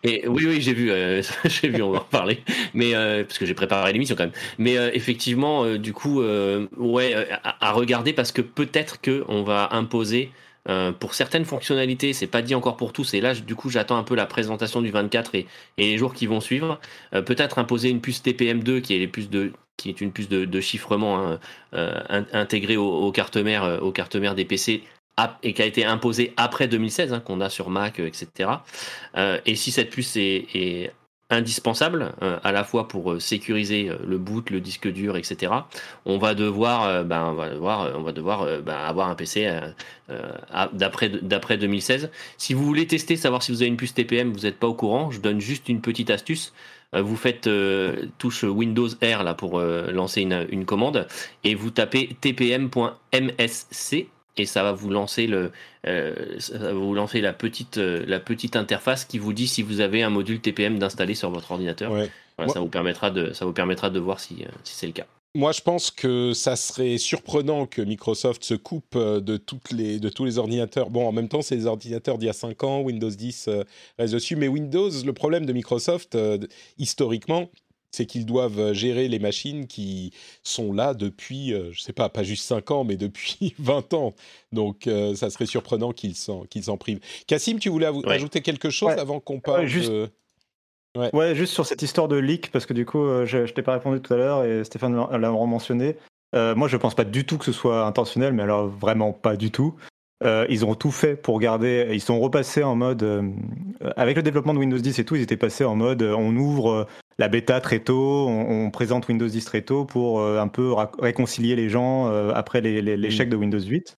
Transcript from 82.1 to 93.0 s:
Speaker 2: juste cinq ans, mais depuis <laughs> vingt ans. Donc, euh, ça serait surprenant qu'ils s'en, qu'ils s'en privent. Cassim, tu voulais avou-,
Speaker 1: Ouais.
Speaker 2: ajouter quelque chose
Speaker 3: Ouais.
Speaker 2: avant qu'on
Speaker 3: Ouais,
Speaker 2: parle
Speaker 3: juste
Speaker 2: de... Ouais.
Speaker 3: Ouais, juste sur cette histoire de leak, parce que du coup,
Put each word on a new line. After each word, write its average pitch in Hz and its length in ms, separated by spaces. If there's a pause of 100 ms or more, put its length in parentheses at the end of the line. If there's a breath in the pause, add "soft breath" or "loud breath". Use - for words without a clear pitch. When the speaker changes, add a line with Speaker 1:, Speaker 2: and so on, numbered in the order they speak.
Speaker 2:
juste 101 200
cinq 113 280
ans, 143 100
mais 107 140
depuis 104 600
<laughs> - 40
vingt 139 340
ans. 139 200 (360 loud breath)
Donc, 107 380
euh, 104 260
ça 101 160
serait 110 160
surprenant 117 460
qu'ils 98 240
s'en, 98 240
qu'ils 98 240
s'en 107 120
privent. 101 220 (300 loud breath)
Cassim, 208 320
tu 208 80
voulais 160 180
avou-, 151 160
Speaker 1:
Ouais. - 120
Speaker 2:
ajouter 147 260
quelque 151 300
chose - 240
Speaker 3:
Ouais. - 40
Speaker 2:
avant 143 220
qu'on - 140
Speaker 3:
Ouais, 131 100
Speaker 2:
parle 170 220
Speaker 3:
juste 123 260
Speaker 2:
de... 107 160 (920)
Ouais. 123 160
Speaker 3:
Ouais, 156 220
juste 180 160
sur - 140
cette - 160
histoire 156 260
de 147 80
leak, 143 340
parce - 160
que - 60
du 120 120
coup, 147 200